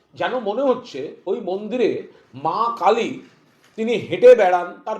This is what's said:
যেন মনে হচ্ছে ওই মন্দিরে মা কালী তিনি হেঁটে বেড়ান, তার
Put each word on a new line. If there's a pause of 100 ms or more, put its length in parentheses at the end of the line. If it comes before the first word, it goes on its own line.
(140)
যেন
মনে
হচ্ছে (100)
ওই
মন্দিরে (280)
মা
কালী (560)
তিনি
হেঁটে
বেড়ান,
তার